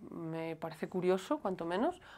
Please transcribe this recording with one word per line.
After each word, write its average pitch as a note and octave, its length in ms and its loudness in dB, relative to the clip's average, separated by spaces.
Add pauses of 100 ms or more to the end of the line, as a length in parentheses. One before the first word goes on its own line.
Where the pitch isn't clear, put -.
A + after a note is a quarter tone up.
(120)
me D#3+ 460 -4
parece D#3+ 320 -4
curioso, F#3 500 4
cuanto F#3 260 -2
menos, G#3+ 360 2 (160)